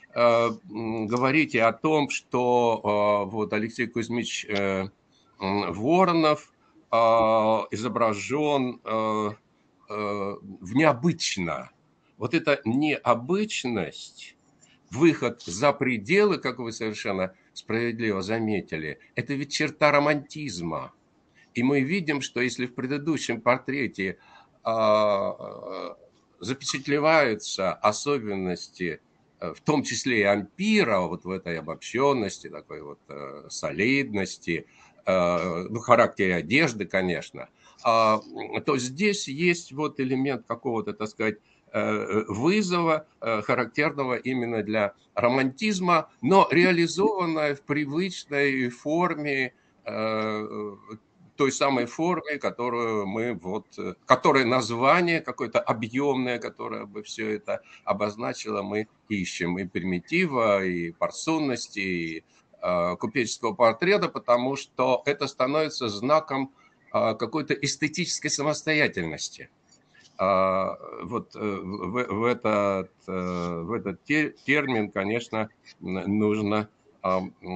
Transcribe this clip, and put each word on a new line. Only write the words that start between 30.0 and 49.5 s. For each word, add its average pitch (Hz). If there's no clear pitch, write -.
и 101
ампира, 113
вот 87
в 92
этой 87
обобщённости, 107
такой 78
вот, 71
э, 71
солидности, 95
э, 87
ну, 110
характере 107
одежды, 107
конечно, 85
а, 113
то 143
здесь 160
есть 170
вот 147
элемент 131
какого-то, 113
так 110
сказать, 110
э, 107
вызова, 165
э, 110
характерного 131
именно 120
для 104
романтизма, 156
но 156
реализованное 170
в -
привычной 143
форме, 147